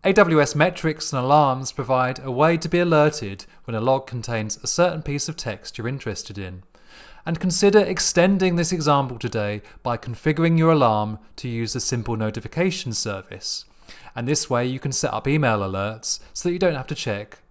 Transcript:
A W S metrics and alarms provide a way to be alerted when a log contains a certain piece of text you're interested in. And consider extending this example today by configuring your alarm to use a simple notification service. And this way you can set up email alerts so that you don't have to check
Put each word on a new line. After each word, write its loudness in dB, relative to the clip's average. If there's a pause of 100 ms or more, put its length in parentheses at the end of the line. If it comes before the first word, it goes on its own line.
A 2
W 6
S 2
metrics 0
and -2
alarms 4
provide -2
a -6
way 4
to -4
be 2
alerted 2 (200)
when -6
a -2
log 2
contains -6
a -10
certain 0
piece -6
of -8
text -10
you're -8
interested -8
in. -10 (640)
And -2
consider 4
extending 2
this 0
example 2
today -4 (220)
by -4
configuring 0
your 6
alarm 2 (180)
to -10
use -4
a -4
simple -2
notification -4
service. -8 (500)
And -6
this 0
way 0
you -6
can -4
set -2
up -4
email 2
alerts -4 (140)
so -4
that -2
you -6
don't 2
have -8
to -4
check -8 (120)